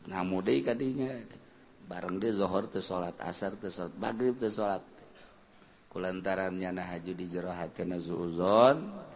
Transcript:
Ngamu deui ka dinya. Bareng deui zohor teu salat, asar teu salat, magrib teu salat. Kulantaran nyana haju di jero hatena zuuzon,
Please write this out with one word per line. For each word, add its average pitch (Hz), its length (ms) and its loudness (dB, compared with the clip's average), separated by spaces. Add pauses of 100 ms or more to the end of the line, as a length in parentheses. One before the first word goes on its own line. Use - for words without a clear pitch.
Ngamu 92 400 0
deui 127 160 4
ka 120 160 0
dinya. 131 320 -2 (800)
Bareng 92 320 -6
deui 107 160 2
zohor 98 320 2
teu 95 160 -4
salat, 90 400 -2
asar 95 320 -4
teu 98 160 -8
salat, 87 240 -6
magrib 113 400 0
teu 110 160 0
salat. 104 320 0 (1040)
Kulantaran 92 680 -2
nyana 90 320 -4
haju 87 240 -6
di 90 160 -6
jero 90 240 -2
hatena 87 480 -4
zuuzon, 90 800 6 (360)